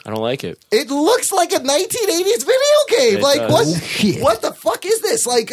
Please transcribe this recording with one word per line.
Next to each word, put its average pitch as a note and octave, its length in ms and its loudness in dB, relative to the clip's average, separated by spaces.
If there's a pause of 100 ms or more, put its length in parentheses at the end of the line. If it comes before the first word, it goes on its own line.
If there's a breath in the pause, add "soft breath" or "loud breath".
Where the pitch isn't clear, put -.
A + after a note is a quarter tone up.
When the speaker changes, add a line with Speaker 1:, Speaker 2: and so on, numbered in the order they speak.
Speaker 1:
I G#2 60 -10
don't A2 100 -4
like A#2+ 240 -4
it. E2 120 -10 (140)
Speaker 2:
It A3+ 180 0
looks E4+ 440 0
like F4+ 180 2
a E4+ 80 0
nineteen F#4 520 -2
eighties F#4+ 340 0
video C5+ 520 2
game. A3+ 200 4
Speaker 1:
It - 40 -4
Speaker 2:
Like, C#4 180 2
Speaker 1:
does. - 120 -2
Speaker 2:
what, - 160 2
Speaker 3:
Oh, E3 180 -2
shit. - 360 0
Speaker 2:
what A4 200 0
the - 120 -4
fuck F#4+ 320 -4
is A4 160 0
this? B3 260 -2
Like, A#3+ 260 0